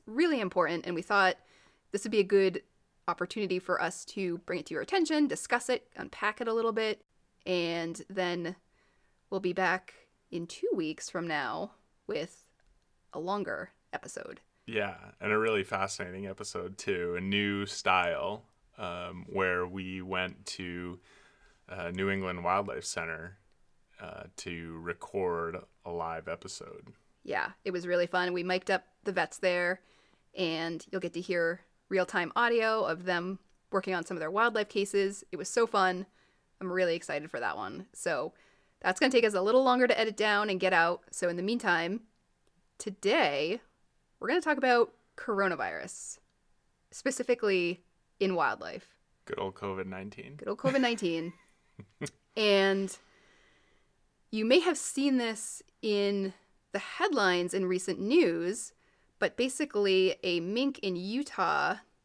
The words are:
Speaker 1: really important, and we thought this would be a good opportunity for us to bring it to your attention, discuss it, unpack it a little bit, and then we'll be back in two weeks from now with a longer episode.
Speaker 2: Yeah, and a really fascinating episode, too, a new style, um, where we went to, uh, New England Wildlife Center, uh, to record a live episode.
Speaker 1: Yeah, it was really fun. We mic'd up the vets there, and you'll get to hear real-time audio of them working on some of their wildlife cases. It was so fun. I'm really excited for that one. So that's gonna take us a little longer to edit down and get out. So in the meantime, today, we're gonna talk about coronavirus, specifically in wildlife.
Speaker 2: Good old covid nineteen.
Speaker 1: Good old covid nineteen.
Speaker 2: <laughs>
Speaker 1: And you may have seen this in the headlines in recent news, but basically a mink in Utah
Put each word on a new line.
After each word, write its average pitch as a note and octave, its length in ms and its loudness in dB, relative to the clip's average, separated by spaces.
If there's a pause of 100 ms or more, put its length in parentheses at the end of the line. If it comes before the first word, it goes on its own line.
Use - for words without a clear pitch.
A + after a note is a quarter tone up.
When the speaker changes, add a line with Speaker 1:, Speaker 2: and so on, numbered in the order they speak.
Speaker 1:
really C#4 340 2
important, F3 460 0
and F3+ 80 -2
we E3 80 -4
thought G3 340 4 (560)
this G3 120 -2
would G#3 80 -4
be G#3+ 80 6
a G3 40 6
good F#3+ 380 4 (460)
opportunity F3+ 500 -2
for F#3 240 0
us - 220 -4
to F3 340 -4
bring F3 220 -6
it - 60 -12
to - 80 -8
your - 80 -2
attention, D#4 440 2
discuss - 420 -2
it, B3 280 -2
unpack - 440 -4
it A#3 60 -2
a A3+ 80 0
little A3+ 160 2
bit, A3 320 -2 (420)
and E3+ 640 -2
then F3+ 460 -4 (720)
we'll F#3+ 120 -2
be F3+ 120 0
back F#3 420 0 (360)
in E3+ 160 -6
two - 260 -6
weeks D#3+ 380 -2
from F3 160 -4
now D3+ 460 -4 (340)
with F#3 380 -8 (680)
a - 60 -10
longer F#3 520 -4 (220)
episode. - 460 -10 (260)
Speaker 2:
Yeah, G#2 300 -2 (260)
and G#2+ 120 0
a G#2+ 60 4
really A2 260 2
fascinating F#2+ 640 -4
episode, F#2+ 500 -8
too, F2 400 -2
a - 20 -4
new G2+ 460 0
style, F#2 800 0 (340)
um, F2+ 500 -8
where F2+ 380 2
we F#2 360 -8
went F#2 440 -4
to, F2 540 -8 (680)
uh, F2+ 220 -6
New F#2+ 200 0
England F#2 340 -4
Wildlife F#2+ 400 -2
Center, E2 540 -8 (640)
uh, G2 240 -14 (120)
to E2 420 -10
record E2+ 800 -4 (280)
a F2 60 -10
live E2 380 -6
episode. - 640 -12 (320)
Speaker 1:
Yeah, - 260 -4 (140)
it F#3+ 80 -4
was F3+ 160 -6
really F3 180 2
fun. F3+ 260 0
We F3 120 -4
mic'd F3+ 260 -2
up F#3+ 140 0 (180)
the G3+ 100 -4
vets F3 260 -2
there, F3+ 420 0 (580)
and E3 540 -4
you'll F#3+ 80 -2
get F3 140 -6
to E3+ 60 -4
hear F3 420 0 (260)
real-time F3+ 480 0
audio A3 480 4
of E3 200 -2
them F#3 360 -2 (320)
working F#3 240 0
on E3 100 -4
some F3+ 100 -6
of D#3+ 40 -6
their D#3 100 -2
wildlife G#3+ 380 2
cases. G3 640 0
It F3 40 -8
was D#3 120 -6
so A#3 180 4
fun. F#3 400 2 (540)
I'm F3+ 120 -6
really F3+ 220 2
excited D3+ 380 -6
for B2 80 -6
that F#2+ 160 -2
one. A2 360 -8
So D#3 400 -2 (480)
that's F#3 200 2
gonna C4+ 100 6
take A#3+ 140 6
us G#3+ 100 4
a F#3 80 4
little B3 220 6
longer B3 240 6
to A3 100 4
edit A3 180 0
down G#3 340 2
and F#3 100 0
get F#3 120 4
out. E3+ 380 4
So - 180 -2
in E3+ 80 -2
the F3 60 -4
meantime, G3 600 0 (760)
today, G3 800 2 (600)
we're - 80 -4
gonna E4+ 120 2
talk D4+ 160 2
about B3 360 4 (240)
coronavirus, F#2+ 1040 -4 (720)
specifically G3+ 880 0 (380)
in F#3+ 160 2
wildlife. C3+ 580 -2 (300)
Speaker 2:
Good - 160 -6
old F#2+ 160 -4
covid F#2+ 300 -6
nineteen. G2 500 -12
Speaker 1:
Good - 100 -12
old - 120 -4
covid C4+ 220 2
nineteen. F3+ 580 0
Speaker 2:
<laughs> - 680 -16 (300)
Speaker 1:
And G3 600 4 (1300)
you A3 140 0
may C4 160 8
have E4 180 0
seen C4+ 400 2
this A3+ 420 -4 (220)
in G3+ 520 2 (360)
the G3 80 -4
headlines G3 720 2
in F#3 140 0
recent F#3 320 -2
news, G3 760 2 (440)
but - 180 0
basically G#3 840 2
a F3 180 0
mink A#3 380 0
in F#3 180 -2
Utah F3+ 800 0 (300)